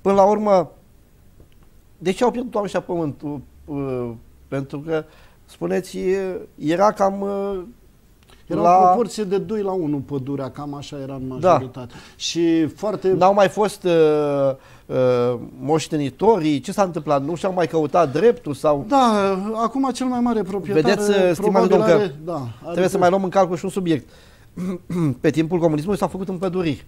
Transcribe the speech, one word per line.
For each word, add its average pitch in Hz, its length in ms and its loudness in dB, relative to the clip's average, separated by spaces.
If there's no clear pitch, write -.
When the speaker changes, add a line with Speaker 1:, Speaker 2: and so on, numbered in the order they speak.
Speaker 1:
până 196 140 2
la 196 100 6
urmă, 202 480 2
de 165 140 -4
ce 214 120 0
au 233 60 4
pierdut 240 240 -8
oamenii 202 220 -4
ăștia 180 180 -6
pământul? 147 460 -6
Uh, 131 460 -6
pentru 139 320 -8
că, 156 240 -4
spuneți, 185 500 -6
uh, 190 380 -2
era 175 340 2
cam, 196 280 -2
uh, 196 400 -6
Speaker 2:
Era - 140 -4
Speaker 1:
la 175 220 6
Speaker 2:
o - 40 6
proporție 208 380 2
de 196 140 -2
doi 196 240 -4
la 196 80 -2
unu 160 260 -2
pădurea, 135 440 -6
cam 147 240 -12
așa 143 280 -14
era 135 120 -10
în 131 260 -10
Speaker 1:
Da. 175 120 6
Speaker 2:
majoritate. 127 400 -2
Și 165 500 2
foarte 190 460 -2
Speaker 1:
N-au 185 220 4
mai 202 140 6
fost, - 360 -2
uh, 180 60 2
uh, 123 520 0
moștenitorii? 151 1000 0
Ce 196 120 -10
s-a 202 100 0
întâmplat? 151 420 -2
Nu 160 100 -4
și-au 185 180 -4
mai 180 140 0
căutat 156 460 0
dreptul 175 420 0
sau 147 340 0
Speaker 2:
Da, 214 480 2
acum 233 400 -2
cel 254 120 -4
mai 247 140 -2
mare 233 220 0
proprietar, 180 400 -2
Speaker 1:
Vedeți, 208 280 2
uh, 202 60 4
stimate 180 240 4
Speaker 2:
probabil 190 280 2
Speaker 1:
domn, 190 140 6
că - 80 4
Speaker 2:
are, 165 240 4
da, 160 80 -8
are 139 140 -6
Speaker 1:
trebuie 175 200 -2
să 185 60 2
Speaker 2:
drept. 180 120 -2
Speaker 1:
mai 175 100 6
luăm 196 140 2
în 185 60 -2
calcul 185 260 2
și 156 80 -10
un 190 60 -4
subiect. 170 380 -2
<clears throat> 175 600 -4
Pe 160 100 2
timpul 160 280 -2
comunismului 165 400 0
s-au 190 100 -2
făcut 185 200 -8
împăduriri. 180 600 -4